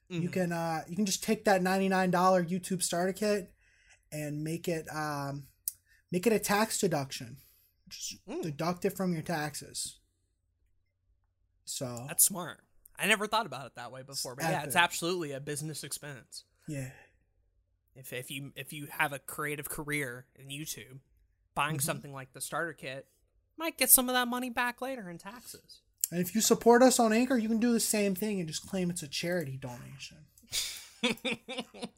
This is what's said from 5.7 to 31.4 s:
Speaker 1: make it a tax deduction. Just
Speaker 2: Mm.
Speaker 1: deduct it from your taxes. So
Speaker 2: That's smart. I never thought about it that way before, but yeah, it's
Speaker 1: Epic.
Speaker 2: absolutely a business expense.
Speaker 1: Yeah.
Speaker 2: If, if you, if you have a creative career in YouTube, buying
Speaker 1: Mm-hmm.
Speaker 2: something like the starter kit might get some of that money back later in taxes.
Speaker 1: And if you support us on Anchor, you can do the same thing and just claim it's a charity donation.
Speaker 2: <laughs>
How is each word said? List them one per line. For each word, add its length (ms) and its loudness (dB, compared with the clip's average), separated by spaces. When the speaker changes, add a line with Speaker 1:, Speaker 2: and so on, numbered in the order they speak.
Speaker 1:
make 160 2
it 60 6
a 60 6
tax 400 2
deduction. 580 -2
Just 380 -12
Speaker 2:
Mm. 140 -6
Speaker 1:
deduct 440 -2
it 60 2
from 220 0
your 80 -4
taxes. 760 -6
So 420 -8
Speaker 2:
That's 160 2
smart. 380 -2
I 100 0
never 200 4
thought 180 2
about 220 -10
it 80 -18
that 160 -12
way 120 -14
before, 320 -8
but 100 -4
yeah, 180 0
it's 120 -2
Speaker 1:
Epic. 80 8
Speaker 2:
absolutely 500 0
a 60 -6
business 440 -6
expense. 600 -12
Speaker 1:
Yeah. 240 -6
Speaker 2:
If, 180 -14
if 180 -8
you, 240 -10
if 180 -12
you 180 -10
have 220 2
a 60 -6
creative 500 -6
career 560 -4
in 140 -20
YouTube, 500 -10
buying 220 0
Speaker 1:
Mm-hmm. 80 -2
Speaker 2:
something 280 -6
like 200 -12
the 80 -12
starter 320 -4
kit 340 -10
might 200 -4
get 120 2
some 200 6
of 60 0
that 120 4
money 220 -4
back 320 -2
later 280 -8
in 80 -12
taxes. 640 -18
Speaker 1:
And 100 2
if 140 -2
you 60 2
support 420 8
us 160 8
on 120 6
Anchor, 260 4
you 120 2
can 100 2
do 140 4
the 60 4
same 360 2
thing 240 -2
and 80 -2
just 200 -8
claim 220 0
it's 140 -4
a 40 -10
charity 500 -4
donation. 600 -12
Speaker 2:
<laughs> 840 -4